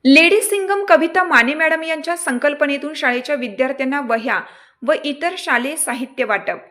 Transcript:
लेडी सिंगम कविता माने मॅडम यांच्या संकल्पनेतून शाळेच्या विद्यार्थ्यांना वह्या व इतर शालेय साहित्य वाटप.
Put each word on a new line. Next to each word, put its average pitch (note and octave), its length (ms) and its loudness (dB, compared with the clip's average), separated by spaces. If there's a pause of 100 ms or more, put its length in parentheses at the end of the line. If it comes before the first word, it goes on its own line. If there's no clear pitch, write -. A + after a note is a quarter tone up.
लेडी E4+ 340 6
सिंगम G4+ 440 -2
कविता E4 380 4
माने C4+ 300 2
मॅडम D#4+ 300 0
यांच्या D#4+ 340 -4
संकल्पनेतून C#4+ 760 -2
शाळेच्या C4 420 -2
विद्यार्थ्यांना C4 680 -4
वह्या A3+ 400 -2 (460)
व D4+ 60 2 (100)
इतर D4 340 -4
शालेय C4+ 380 -2
साहित्य B3 480 -6
वाटप. G3+ 340 -2 (140)